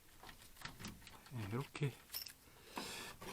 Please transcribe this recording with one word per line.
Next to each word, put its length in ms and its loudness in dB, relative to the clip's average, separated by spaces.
네, 200 4
이렇게, 420 6